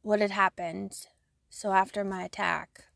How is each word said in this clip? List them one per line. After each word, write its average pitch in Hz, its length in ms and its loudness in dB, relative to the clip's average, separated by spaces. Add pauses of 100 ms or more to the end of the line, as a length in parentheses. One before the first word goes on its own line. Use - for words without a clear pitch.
what 208 180 2
had 208 120 2
happened. 190 720 -2 (440)
So - 200 -6
after 190 320 4
my 190 220 -4
attack, 170 720 -4